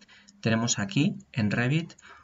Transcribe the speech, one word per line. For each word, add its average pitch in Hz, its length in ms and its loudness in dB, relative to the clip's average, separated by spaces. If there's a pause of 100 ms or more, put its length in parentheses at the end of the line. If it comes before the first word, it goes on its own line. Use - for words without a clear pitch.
(400)
Tenemos 113 400 0
aquí, 139 380 0 (160)
en 107 180 0
Revit, 131 440 0 (280)